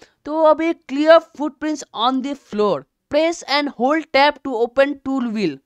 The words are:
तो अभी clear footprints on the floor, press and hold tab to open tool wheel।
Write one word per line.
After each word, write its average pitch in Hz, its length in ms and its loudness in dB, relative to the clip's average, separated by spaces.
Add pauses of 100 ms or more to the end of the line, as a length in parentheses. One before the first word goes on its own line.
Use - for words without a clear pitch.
(260)
तो 311 180 -2
अभी 311 280 2
clear 311 480 2 (100)
footprints 302 540 -8 (120)
on 254 260 -2
the 285 120 -8 (100)
floor, 208 380 -2 (280)
press 320 400 0
and 285 260 -2
hold 285 360 0
tab 285 280 2
to 254 180 -6
open 269 420 0
tool 269 320 -4
wheel। 185 340 -2